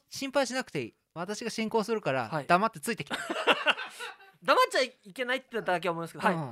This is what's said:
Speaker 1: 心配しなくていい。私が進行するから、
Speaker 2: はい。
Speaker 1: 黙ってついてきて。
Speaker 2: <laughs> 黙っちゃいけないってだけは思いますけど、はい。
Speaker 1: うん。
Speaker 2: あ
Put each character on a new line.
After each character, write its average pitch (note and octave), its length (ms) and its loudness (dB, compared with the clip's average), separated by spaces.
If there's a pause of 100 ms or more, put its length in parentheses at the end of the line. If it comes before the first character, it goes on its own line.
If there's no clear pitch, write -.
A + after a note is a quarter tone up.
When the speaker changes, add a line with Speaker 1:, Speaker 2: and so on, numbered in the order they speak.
Speaker 1:
心 C4+ 220 -8
配 C4+ 160 2
し A3+ 80 -8
な C4 100 -2
く - 60 -14
て D3+ 100 -4
い A#2+ 60 -4
い。 - 80 -16 (220)
私 G3 280 -6
が A3 60 -4
進 A3 200 -4
行 A3 140 2
す A3+ 100 0
る G#3+ 60 0
か D3+ 100 0
ら、 B2+ 180 0
Speaker 2:
は D3+ 120 -2
い。 C3 80 -8
Speaker 1:
黙 F3+ 180 6
っ A3 60 0
て - 80 -14
つ - 100 -4
い G#3+ 60 -2
て - 80 -10
き - 40 -12
て。 - 80 -4 (640)
Speaker 2:
<laughs> - 640 -14
黙 C#4 180 6
っ B4+ 80 8
ち A#4+ 100 -4
ゃ - 40 4
い A#3 300 -6
け B3+ 120 -6
な B3+ 120 0
い - 20 -6
っ - 40 -6
て A3 200 -6
だ F3+ 160 2
け F3 100 -2
は E3+ 40 2
思 E3 80 -4
い - 20 -4
ま E3 60 -6
す - 40 -16
け D#3 60 -16
ど、 - 80 -2
は G3+ 60 6
い。 - 20 0
Speaker 1:
う E3 40 -2
ん。 D#3+ 40 -4
Speaker 2:
あ - 100 -4